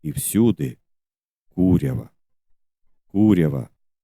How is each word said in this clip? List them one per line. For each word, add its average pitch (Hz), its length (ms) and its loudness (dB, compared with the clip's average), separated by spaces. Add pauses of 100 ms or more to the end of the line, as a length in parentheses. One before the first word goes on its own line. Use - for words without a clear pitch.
І 78 100 -8
всюди - 640 -2 (680)
курява, 78 600 -2 (960)
курява, 85 640 0 (360)